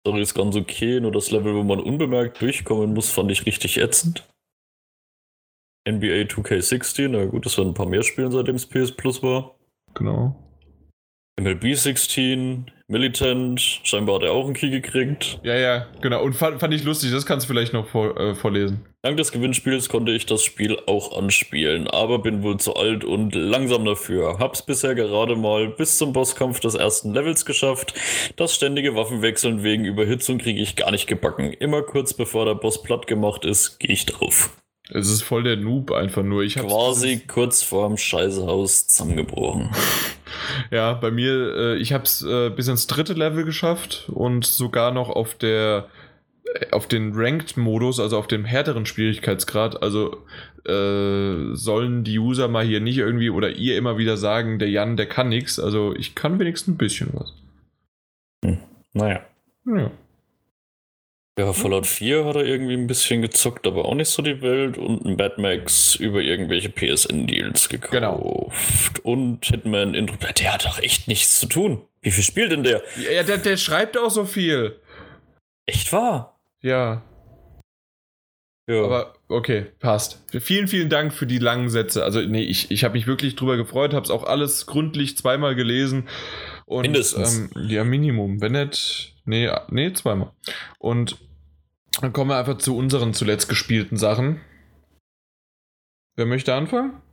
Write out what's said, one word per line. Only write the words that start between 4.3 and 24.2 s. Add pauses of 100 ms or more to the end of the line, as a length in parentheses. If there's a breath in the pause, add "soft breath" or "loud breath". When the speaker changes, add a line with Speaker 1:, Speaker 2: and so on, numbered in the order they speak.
Speaker 1:
N
B
A
two
K
sixteen,
na
gut,
das
werden
ein
paar
mehr
spielen,
seitdem
es
P
S
Plus
war. (400)
Speaker 2:
Genau. (1000)
Speaker 1:
M
L
B
sixteen, (180 loud breath)
Militant,
scheinbar
hat
er
auch
einen
Key
gekriegt.
Speaker 2:
Ja,
ja, (160)
genau.
Und
fand,
fand
ich
lustig,
das
kannst
du
vielleicht
noch
vor-,
äh,
vorlesen. (160)
Speaker 1:
Dank
des
Gewinnspiels
konnte
ich
das
Spiel
auch
anspielen,
aber
bin
wohl
zu
alt
und
langsam
dafür.